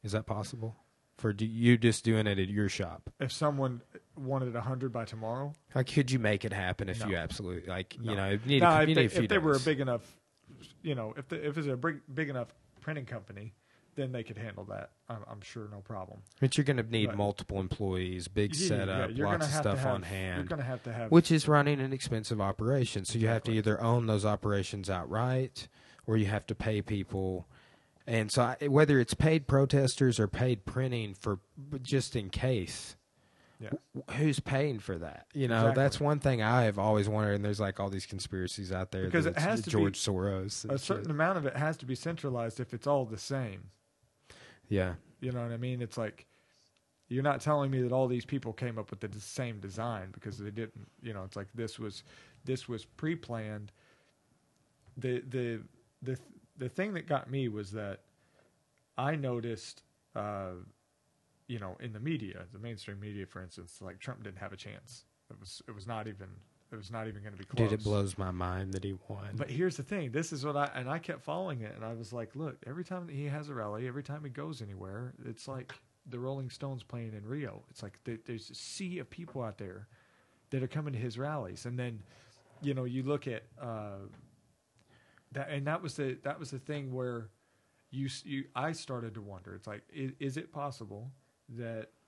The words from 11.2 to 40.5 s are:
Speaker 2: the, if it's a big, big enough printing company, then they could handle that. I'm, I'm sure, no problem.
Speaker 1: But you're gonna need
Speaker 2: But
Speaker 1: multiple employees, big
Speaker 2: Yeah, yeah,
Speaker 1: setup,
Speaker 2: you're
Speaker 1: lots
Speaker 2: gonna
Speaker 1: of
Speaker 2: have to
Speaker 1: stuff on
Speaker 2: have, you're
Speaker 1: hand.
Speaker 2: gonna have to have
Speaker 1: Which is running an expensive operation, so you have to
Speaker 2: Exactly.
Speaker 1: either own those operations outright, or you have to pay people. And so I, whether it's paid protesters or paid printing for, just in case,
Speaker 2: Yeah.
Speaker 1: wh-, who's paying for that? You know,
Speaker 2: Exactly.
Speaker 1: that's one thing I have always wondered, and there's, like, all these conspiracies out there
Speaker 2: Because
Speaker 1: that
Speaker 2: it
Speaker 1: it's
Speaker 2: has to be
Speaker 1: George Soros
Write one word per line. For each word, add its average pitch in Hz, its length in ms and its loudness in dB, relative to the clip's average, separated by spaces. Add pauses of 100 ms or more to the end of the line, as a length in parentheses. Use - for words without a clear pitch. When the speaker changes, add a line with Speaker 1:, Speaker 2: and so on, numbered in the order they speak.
Speaker 2:
the, 165 200 -6
if 147 100 -2
it's 147 100 0
a 131 80 2
big, 143 260 -2 (120)
big 147 160 -2
enough 123 240 -4 (280)
printing 151 260 -6
company, 104 460 -10 (420)
then 131 160 -2
they 123 120 -4
could 104 140 -10
handle 101 280 -8
that. 101 260 -8 (180)
I'm, 110 180 -8
I'm 107 140 -12
sure, 107 280 -12
no 101 120 -12
problem. 101 400 -10 (180)
Speaker 1:
But 131 160 6
you're 147 100 6
gonna 131 180 4
need 113 240 4
Speaker 2:
But 104 100 0
Speaker 1:
multiple 101 420 0
employees, 92 680 0
big 101 280 2
Speaker 2:
Yeah, 156 60 0
yeah, 190 60 2
Speaker 1:
setup, 95 480 2
Speaker 2:
you're 123 100 2
Speaker 1:
lots 101 140 4
Speaker 2:
gonna 156 60 4
Speaker 1:
of 139 80 0
Speaker 2:
have 151 100 2
to 107 80 4
Speaker 1:
stuff 131 160 2
on 120 160 2
Speaker 2:
have, 85 80 -6
you're 95 80 -2
Speaker 1:
hand. 90 300 -2
Speaker 2:
gonna 151 140 -2
have 127 200 -4
to 117 100 -6
have 113 180 -2
Speaker 1:
Which 165 200 10
is 156 160 6
running 147 340 6
an 135 120 0
expensive 110 460 -2
operation, 107 680 2
so - 120 -2
you 110 100 4
have 113 180 4
to 117 60 0
Speaker 2:
Exactly. 110 60 4
Speaker 1:
either 107 240 4
own 117 240 6
those 107 180 4
operations 101 640 0
outright, 110 800 0 (380)
or 113 100 4
you 107 120 6
have 101 180 0
to 104 80 -4
pay 107 300 0
people. 95 640 -2 (640)
And 110 220 2
so 123 300 4
I, 147 80 0
whether 143 320 8
it's - 120 2
paid 156 340 6
protesters 139 680 6
or 107 120 4
paid 123 340 2
printing 120 500 -2
for, 98 260 -2 (420)
just 127 340 0
in 98 140 0
case, - 680 -2 (640)
Speaker 2:
Yeah. 110 120 -8 (260)
Speaker 1:
wh-, - 160 -10
who's 143 260 2
paying 135 400 0
for 95 200 -4
that? 80 340 -10
You 135 160 0
know, 113 80 6
Speaker 2:
Exactly. 113 260 8
Speaker 1:
that's - 160 4
one 147 220 4
thing 127 200 4
I 120 220 6
have 101 160 4
always 107 300 6
wondered, 107 240 4
and 101 100 2
there's, 104 160 0
like, 98 220 0
all 98 80 0
these 95 160 -4
conspiracies 92 640 -4
out 92 200 -2
there 95 140 0
Speaker 2:
Because 151 200 4
Speaker 1:
that 165 60 4
Speaker 2:
it - 60 -2
Speaker 1:
it's 151 80 4
Speaker 2:
has 208 180 2
to - 20 -4
be - 60 -2
Speaker 1:
George 101 280 4
Soros 95 640 0